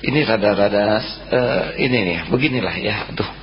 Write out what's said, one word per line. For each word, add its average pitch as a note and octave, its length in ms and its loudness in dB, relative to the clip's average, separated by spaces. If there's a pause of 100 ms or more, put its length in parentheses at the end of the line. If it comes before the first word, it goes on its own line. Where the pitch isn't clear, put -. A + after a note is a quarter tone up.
Ini C#3 180 2
rada-rada, G#2 760 2 (260)
eh, B2 380 0 (160)
ini B2+ 160 2 (100)
nih, E2+ 120 -2 (120)
beginilah B2+ 460 0
ya. G#2 180 -2 (160)
Aduh. G#2+ 200 -6 (120)